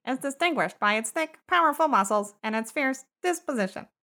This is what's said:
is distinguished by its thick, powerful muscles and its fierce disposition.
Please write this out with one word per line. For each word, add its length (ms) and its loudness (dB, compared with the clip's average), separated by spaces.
is 120 -4
distinguished 600 -2
by 140 2
its 160 -2
thick, 360 -6
powerful 400 4
muscles 560 2
and 140 -4
its 160 -4
fierce 320 -2
disposition. 640 -2